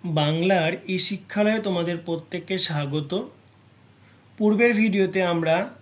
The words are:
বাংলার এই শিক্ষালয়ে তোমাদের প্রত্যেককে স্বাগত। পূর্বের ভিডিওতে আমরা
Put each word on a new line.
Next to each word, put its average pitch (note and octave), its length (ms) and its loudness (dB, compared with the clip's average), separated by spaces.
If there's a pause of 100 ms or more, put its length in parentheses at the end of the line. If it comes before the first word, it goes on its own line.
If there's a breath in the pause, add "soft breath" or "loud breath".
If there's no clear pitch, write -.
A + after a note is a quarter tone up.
(160)
বাংলার E3 560 2 (140)
এই F#3 120 -2
শিক্ষালয়ে G#3 640 -2
তোমাদের F3 440 -2
প্রত্যেককে E3+ 540 -6
স্বাগত। D3 540 -4 (1300 soft breath)
পূর্বের G#3+ 360 4
ভিডিওতে F#3+ 460 2 (120)
আমরা E3 240 2 (260)